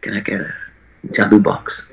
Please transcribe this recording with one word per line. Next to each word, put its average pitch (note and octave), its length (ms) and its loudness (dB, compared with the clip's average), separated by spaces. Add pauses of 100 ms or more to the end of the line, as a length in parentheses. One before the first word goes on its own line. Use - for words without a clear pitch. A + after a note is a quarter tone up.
Can G2+ 140 -10
I G2+ 40 -4
get G2+ 220 -4
a - 120 -10 (540)
jadoo G#2+ 340 4
box? - 520 -4